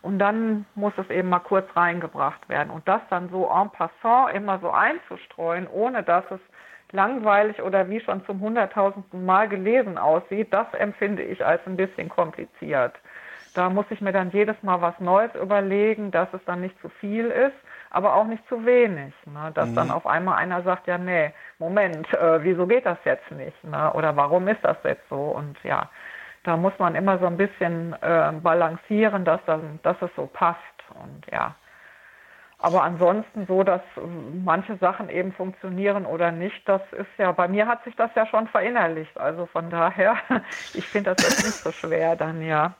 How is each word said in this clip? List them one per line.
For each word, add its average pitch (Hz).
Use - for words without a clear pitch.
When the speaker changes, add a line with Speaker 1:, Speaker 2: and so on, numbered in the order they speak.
Speaker 1:
Und 190
dann 214
muss 208
es 190
eben 185
mal 180
kurz 190
reingebracht 170
werden. 147
Und 160
das 214
dann 180
so 185
en 196
passant 233
immer 196
so 170
einzustreuen, 180
ohne 226
dass 175
es 190
langweilig 214
oder 190
wie 220
schon 196
zum 196
hunderttausendsten 196
Mal 196
gelesen 202
aussieht, 170
das 214
empfinde 202
ich -
als 170
ein 185
bisschen 185
kompliziert. 156
Da 180
muss 196
ich 220
mir 196
dann 185
jedes 208
Mal 180
was 175
Neues 196
überlegen, 202
dass 185
es 190
dann 180
nicht 185
zu 165
viel 214
ist, 269
aber 185
auch 202
nicht 226
zu 226
wenig, 208
ne? 151
Dass 156
Speaker 2:
Mhm. 117
Speaker 1:
dann 160
auf -
einmal 170
einer 180
sagt, 180
„Ja, 175
nee, 175
Moment, 170
äh, 160
wieso 180
geht 247
das 175
jetzt 135
nicht, 147
ne? 151
Oder 151
warum 151
ist 214
das -
jetzt 139
so?“ 143
Und 143
ja, -
da 170
muss 185
man 175
immer 185
so 180
ein 170
bisschen, 170
äh, 156
balancieren, 175
dass 170
dann, 156
dass 175
es 175
so 143
passt 170
und -
ja. -
Aber 170
ansonsten 180
so, 185
dass, 185
äh, -
manche 185
Sachen 185
eben 185
funktionieren 190
oder 165
nicht, 170
das 190
ist -
ja, 185
bei 175
mir 208
hat 233
sich 233
das 226
ja 220
schon 220
verinnerlicht. 180
Also 165
von 170
daher, 185
<laughs> 233
ich -
finde 202
das -
jetzt -
nicht 214
so 165
schwer 165
dann, 160
ja. 160